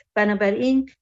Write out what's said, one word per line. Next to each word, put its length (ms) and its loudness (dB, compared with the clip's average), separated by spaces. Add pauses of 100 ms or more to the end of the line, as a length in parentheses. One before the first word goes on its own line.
(140)
بنابراین 720 0 (140)